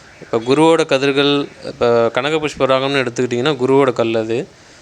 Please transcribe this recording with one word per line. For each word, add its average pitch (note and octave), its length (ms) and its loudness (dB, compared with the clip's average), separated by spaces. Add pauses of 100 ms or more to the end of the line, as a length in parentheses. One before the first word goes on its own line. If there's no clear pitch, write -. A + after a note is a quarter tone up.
(200)
இப்போ - 180 -4
குருவோட D#3 480 2
கதிர்கள், C#3+ 640 0 (160)
இப்போ A#2 480 0
கனக C#3+ 240 -2
புஷ்பராகம்னு C3+ 680 -2
எடுத்துக்கிட்டிங்கன்னா, B2 500 -2
குருவோட C3 360 2
கல் A#2 220 -2
அது. A2+ 320 -4 (360)